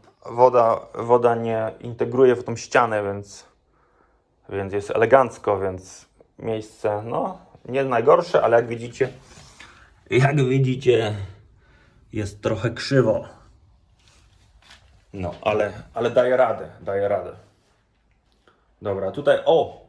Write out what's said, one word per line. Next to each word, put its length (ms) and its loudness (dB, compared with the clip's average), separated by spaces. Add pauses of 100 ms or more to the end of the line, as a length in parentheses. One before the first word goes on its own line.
(320)
woda, 480 4 (140)
woda 420 2
nie 440 -4
integruje 560 2
w 80 -10
tą 120 -6
ścianę, 480 0
więc, 420 -10 (1040)
więc 240 -8
jest 180 -6
elegancko, 680 2
więc 460 -10 (340)
miejsce, 680 -6
no, 320 -6 (280)
nie 180 -4
najgorsze, 600 2
ale 140 4
jak 100 2
widzicie, 420 -4 (1000)
jak 360 2
widzicie, 680 0 (1000)
jest 280 -8
trochę 300 -2
krzywo. 540 0 (1900)
No, 180 -8 (100)
ale, 320 0 (200)
ale 180 -2
daję 260 2
radę, 320 0 (120)
daję 260 -4
radę. 240 -4 (1500)
Dobra, 300 -4
tutaj, 340 2
o! 440 0